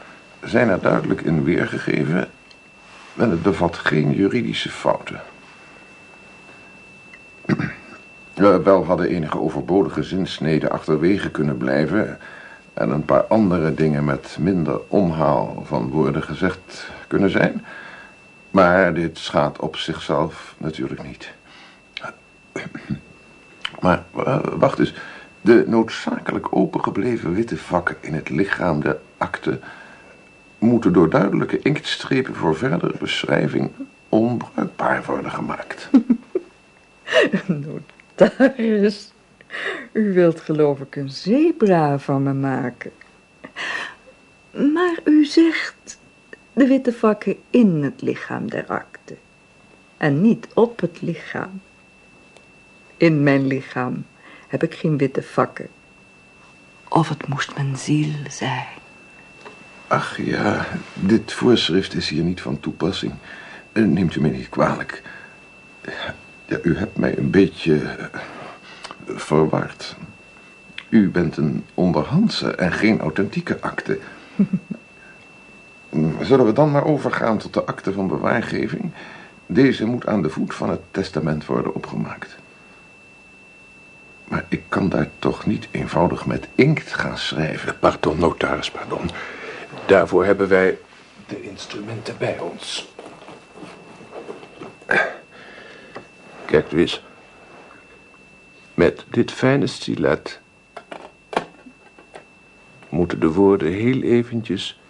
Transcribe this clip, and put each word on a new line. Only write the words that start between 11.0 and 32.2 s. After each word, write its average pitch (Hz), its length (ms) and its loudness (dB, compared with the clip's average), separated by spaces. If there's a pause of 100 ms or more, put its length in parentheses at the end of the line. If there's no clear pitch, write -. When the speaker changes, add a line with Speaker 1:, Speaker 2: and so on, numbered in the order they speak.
Speaker 1:
kunnen 73 260 -2
blijven 71 600 0 (540)
en 55 180 -2
een 73 140 -2
paar 69 180 4
andere 87 520 2
dingen 73 300 2
met 71 360 -4
minder 78 480 0
omhaal 73 760 2
van 64 240 -2
woorden 73 320 0
gezegd - 680 -6 (160)
kunnen 95 240 2
zijn, - 340 0 (840)
maar 90 440 6
dit 82 240 -2
schaadt 73 400 0
op - 180 -6
zichzelf - 840 -4
natuurlijk 67 440 -6
niet. - 300 -16 (1200)
<clears throat> - 100 -10 (1200)
Maar, 90 200 2 (120)
eh, - 220 0 (200)
wacht - 200 2
eens. - 160 0 (460)
De 110 260 8
noodzakelijk - 880 -2
opengebleven 101 800 0
witte 110 220 -2
vakken - 440 -2
in - 140 -8
het 78 140 -6
lichaam 85 520 0
der - 180 0 (180)
akte - 420 -4 (1000)
moeten 113 340 4
door 85 180 6
duidelijke - 480 2
inktstrepen - 760 -2